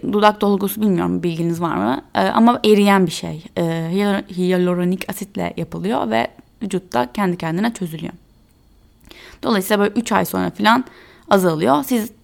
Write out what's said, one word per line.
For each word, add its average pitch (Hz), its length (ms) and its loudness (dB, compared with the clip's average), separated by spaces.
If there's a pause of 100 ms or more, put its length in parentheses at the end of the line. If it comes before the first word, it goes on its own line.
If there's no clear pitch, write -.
(120)
dudak 208 300 4
dolgusu, 202 400 0
bilmiyorum 175 420 2
bilginiz 170 380 -2
var 165 140 -2
mı? 180 260 -2 (140)
Ee, 202 60 2
ama 226 440 4
eriyen 202 400 6
bir 160 60 -4
şey. 160 340 -10 (120)
Ee, 165 340 -2
hiyal-, 202 360 0
hyaluronik 180 800 -2
asitle 196 480 -8
yapılıyor 170 520 -4
ve 120 180 0 (360)
vücutta 190 500 -4
kendi 180 240 -2
kendine 175 360 -4
çözülüyor. 165 400 -10 (1300)
Dolayısıyla 208 360 0
böyle 202 200 0
üç 233 120 -6
ay 190 140 0
sonra 180 240 -4
falan 220 360 2 (440)
azalıyor. 185 540 2
Siz 240 280 -2 (120)